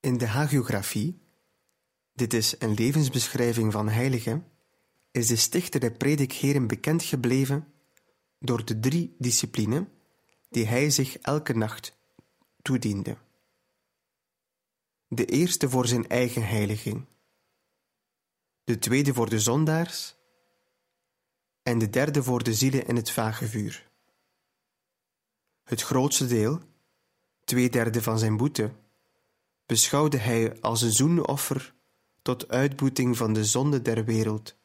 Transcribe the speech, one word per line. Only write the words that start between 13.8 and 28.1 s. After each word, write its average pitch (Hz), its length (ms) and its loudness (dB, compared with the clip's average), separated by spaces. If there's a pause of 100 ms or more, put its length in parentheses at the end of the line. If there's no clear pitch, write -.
De 117 160 0
eerste 147 460 0
voor 127 160 2
zijn 117 220 0
eigen 120 380 0
heiliging, 107 600 -2 (1600)
de 117 140 -2
tweede 135 360 2
voor 117 160 0
de 110 100 0
zondaars 156 760 0 (1500)
en 120 160 0
de 110 120 2
derde 143 320 2
voor 120 200 0
de 113 120 0
zielen 131 320 0
in 120 100 0
het 110 140 -2
vagevuur. 110 800 -4 (1700)
Het - 200 -4
grootste 135 440 0
deel, 120 340 2 (840)
twee 123 260 2
derde 117 320 0
van 113 160 0